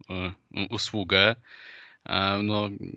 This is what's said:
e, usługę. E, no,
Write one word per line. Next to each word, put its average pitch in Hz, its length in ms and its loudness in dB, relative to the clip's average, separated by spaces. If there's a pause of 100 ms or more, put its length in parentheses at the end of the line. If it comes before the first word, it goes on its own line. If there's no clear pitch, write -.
e, 92 600 -6
usługę. 101 640 2 (720)
E, 98 380 0
no, 104 260 0 (280)